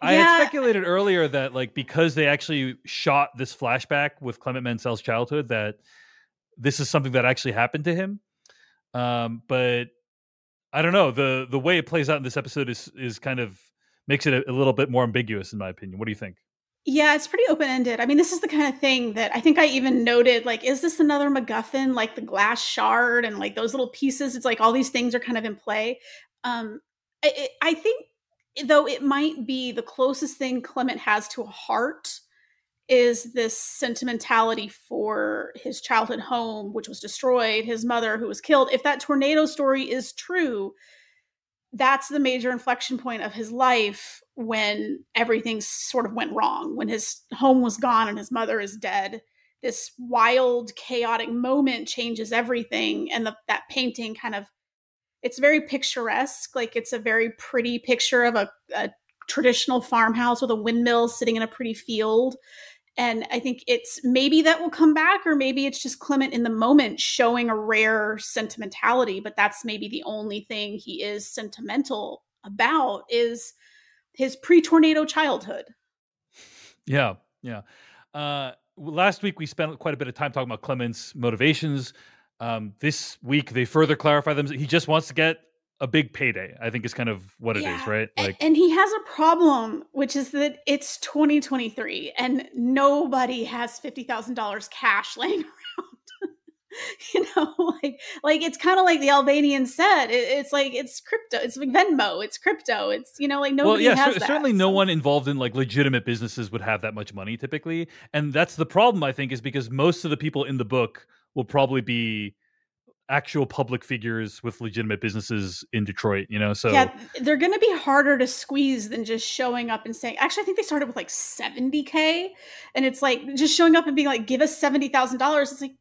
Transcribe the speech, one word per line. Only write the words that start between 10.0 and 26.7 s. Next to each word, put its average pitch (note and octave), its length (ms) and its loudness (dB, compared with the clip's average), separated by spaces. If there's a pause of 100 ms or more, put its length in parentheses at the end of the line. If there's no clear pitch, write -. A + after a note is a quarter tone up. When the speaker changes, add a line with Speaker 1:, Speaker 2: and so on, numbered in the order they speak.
Speaker 1:
I D3 100 0
don't E3+ 120 2
know. F3 180 4
The, C3 380 0
the C3+ 100 -2
way E3+ 180 4
it D#3+ 80 -2
plays D#3 240 0
out D3+ 80 2
in C3+ 60 -8
this B2+ 140 -8
episode C3+ 320 -4
is, - 260 -10
is B2 240 -8
kind C3 200 -4
of G2+ 200 -8 (480)
makes C#3 180 0
it C#3+ 80 4
a, B2+ 160 0
a B2+ 40 -4
little C3 200 4
bit B2+ 160 0
more B2 140 2
ambiguous, A2 480 -2
in G#2+ 80 -8
my F#2+ 100 -6
opinion. F#2+ 300 -14
What A2+ 60 -8
do A2+ 60 -4
you G#2 40 -8
think? F#2+ 220 -14 (480)
Speaker 2:
Yeah, D4 280 4
it's D4+ 140 -2
pretty - 220 0
open-ended. C4 500 0
I A#3 60 -2
mean, C#4+ 100 4
this D#4 160 4
is F4 80 -4
the - 80 -4
kind D4 260 2
of C4+ 60 -16
thing B3 340 2
that A3 220 -2
I A#3 60 -2
think D#4 180 6
I D#4 60 8
even C4 400 2
noted, A#3+ 400 6
like, A3+ 180 -2
is C4 160 0
this D#4+ 220 0
another C#4+ 280 4
MacGuffin, C4 640 -2
like A3+ 220 -2
the A#3+ 60 -10
glass G3+ 420 0
shard A#3 600 2
and, G#3 120 -6
like, G3+ 180 -6
those A3 180 -2
little B3+ 160 -2
pieces? C4+ 460 -4
It's A#3+ 100 -6
like A3+ 160 0
all A3+ 100 6
these C4 180 2
things A#3+ 240 -2
are B3 60 -2
kind A#3+ 180 -4
of A3 60 -4
in G#3+ 140 -8
play. A3 420 -6 (460)
Um, A#3 340 -8 (440)